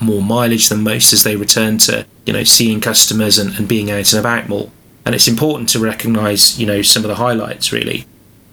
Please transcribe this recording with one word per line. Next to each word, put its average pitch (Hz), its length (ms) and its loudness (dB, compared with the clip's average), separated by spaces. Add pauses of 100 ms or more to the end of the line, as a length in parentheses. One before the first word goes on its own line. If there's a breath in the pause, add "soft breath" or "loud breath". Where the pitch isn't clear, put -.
more 104 220 2
mileage 117 460 2
than 107 140 0
most 110 300 2
as 104 100 2
they 107 120 0
return 107 420 0
to, 113 280 0 (200)
you 110 80 -2
know, 110 100 -2
seeing 110 380 2
customers 107 560 0
and, 98 200 -2
and 104 120 -4
being 104 220 0
out 101 200 0
and 110 80 2
about 117 300 -2
more. 104 220 -4 (340)
And 120 80 0
it's - 140 2
important 120 420 0
to 120 100 -2
recognise, 110 800 0
you 113 60 0
know, 101 160 0
some 110 220 2
of 104 60 -4
the 101 60 -4
highlights, 117 560 -2
really. - 340 -4 (480)